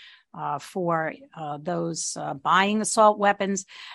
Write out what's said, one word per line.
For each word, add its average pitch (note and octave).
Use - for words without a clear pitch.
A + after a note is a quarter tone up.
uh, D3+
for, E3
uh, D3
those, E3+
uh, D3+
buying F#3+
assault G#3
weapons, G3+